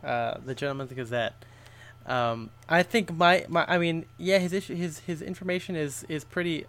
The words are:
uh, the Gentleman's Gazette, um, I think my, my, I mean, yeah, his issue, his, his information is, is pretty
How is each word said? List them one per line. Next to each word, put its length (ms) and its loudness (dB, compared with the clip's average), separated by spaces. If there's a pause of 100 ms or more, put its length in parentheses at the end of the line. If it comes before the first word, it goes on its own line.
uh, 420 -2
the 100 -6
Gentleman's 380 -4
Gazette, 420 -2 (720)
um, 440 0 (180)
I 140 8
think 300 0
my, 360 6
my, 200 2
I 100 4
mean, 280 0 (120)
yeah, 200 4
his 140 0
issue, 220 -4
his, 260 -6
his 220 -6
information 540 -4
is, 320 -4
is 160 -6
pretty 440 -4